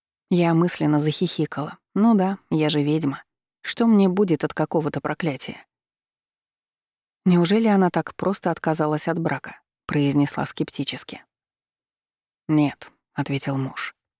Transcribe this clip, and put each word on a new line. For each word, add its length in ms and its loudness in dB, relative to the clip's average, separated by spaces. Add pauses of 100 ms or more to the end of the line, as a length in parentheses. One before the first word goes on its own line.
(300)
Я 240 4
мысленно 460 2
захихикала. 800 -4 (160)
Ну 180 4
да, 240 2 (140)
я 180 2
же 140 0
ведьма. 400 -2 (380)
Что 260 0
мне 220 6
будет 340 2
от 100 -4
какого-то 480 -2
проклятия? 640 -6 (1600)
"Неужели 420 4
она 220 4
так 260 -4
просто 360 -2
отказалась 560 -2
от 100 -2
брака?" 440 -6 (240)
произнесла 600 0
скептически. 800 -8 (1300)
"Нет", 420 0 (220)
ответил 440 -4
муж. 380 -8 (240)